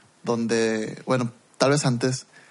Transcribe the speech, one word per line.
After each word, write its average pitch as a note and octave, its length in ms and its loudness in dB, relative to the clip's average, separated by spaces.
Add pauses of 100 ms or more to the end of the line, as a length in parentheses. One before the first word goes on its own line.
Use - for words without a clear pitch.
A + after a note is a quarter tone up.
(220)
donde, A2+ 840 -2
bueno, B2 260 -2 (260)
tal C3+ 120 4
vez D3 140 2
antes, B2+ 420 0 (240)